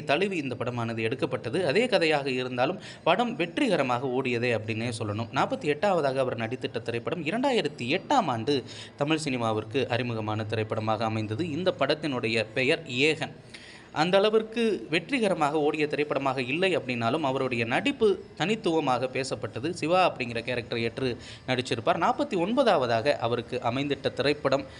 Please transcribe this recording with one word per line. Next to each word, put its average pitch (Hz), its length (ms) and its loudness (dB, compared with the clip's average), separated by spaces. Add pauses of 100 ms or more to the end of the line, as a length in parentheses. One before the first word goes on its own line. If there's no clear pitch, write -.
தழுவி 180 320 2
இந்த 139 180 -2
படமானது 117 480 -4
எடுக்கப்பட்டது. 120 640 -2
அதே 170 200 4
கதையாக 156 440 2
இருந்தாலும் 127 500 0 (240)
படம் 214 300 4
வெற்றிகரமாக 139 720 0
ஓடியதே 123 440 0
அப்படின்னே 110 400 -2
சொல்லணும். 107 400 -4
நாற்பத்தி 170 360 0
எட்டாவதாக 147 520 2
அவர் 123 160 0
நடித்திட்ட 117 460 -4
திரைப்படம் 117 420 -4
இரண்டாயிரத்தி 214 640 0
எட்டாம் 226 400 2
ஆண்டு 120 260 0 (420)
தமிழ் 151 280 0
சினிமாவிற்கு 113 640 0
அறிமுகமான 110 560 -2
திரைப்படமாக 110 600 -2
அமைந்தது. 110 460 -2
இந்த 175 220 0
படத்தினுடைய 135 720 0 (100)
பெயர் 143 280 2 (180)
ஏகன். 147 320 2 (600)
அந்த 175 220 2
அளவிற்கு 214 480 4 (260)
வெற்றிகரமாக 165 720 2
ஓடிய 151 240 2
திரைப்படமாக 139 580 0
இல்லை 170 300 0
அப்படின்னாலும் 123 560 0
அவருடைய 127 340 0
நடிப்பு 208 460 2 (240)
தனித்துவமாக 156 760 0
பேசப்பட்டது. 127 600 -4
சிவா 175 320 2
அப்படிங்கிற 120 380 -2
கேரக்டரை 120 420 -2
ஏற்று 123 260 -2 (360)
நடிச்சிருப்பார். 127 580 0
நாற்பத்தி 247 340 0
ஒன்பதாவதாக 165 840 4
அவருக்கு 120 420 -2
அமைந்திட்ட 131 500 0
திரைப்படம் 139 540 0 (140)